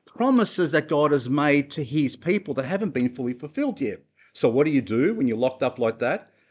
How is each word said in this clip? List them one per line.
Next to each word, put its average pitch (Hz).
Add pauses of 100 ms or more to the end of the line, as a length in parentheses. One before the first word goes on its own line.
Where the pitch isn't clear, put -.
promises 226
that 151
God 147
has 123
made 143
to 151
his 135
people 175
that 131
haven't 190
been 123
fully 123
fulfilled 220
yet. 107 (320)
So -
what 135
do 156
you 139
do 120
when 156
you're 113
locked 123
up 127
like 113
that? 147 (200)